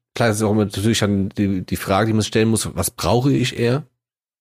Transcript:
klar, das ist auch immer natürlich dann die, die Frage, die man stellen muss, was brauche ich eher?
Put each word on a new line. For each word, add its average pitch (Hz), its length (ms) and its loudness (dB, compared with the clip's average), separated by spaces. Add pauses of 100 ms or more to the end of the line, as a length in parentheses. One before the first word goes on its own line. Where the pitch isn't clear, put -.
(140)
klar, 123 160 0
das 104 80 0
ist 110 60 0
auch 104 80 2
immer 107 140 4
natürlich 104 340 0
dann 101 300 0
die, 101 360 -2
die - 120 -4
Frage, 98 300 0
die 110 60 0
man 107 100 2
stellen 110 260 2
muss, 104 260 -2
was - 160 -4
brauche 123 400 0
ich - 260 0
eher? 123 300 -2 (540)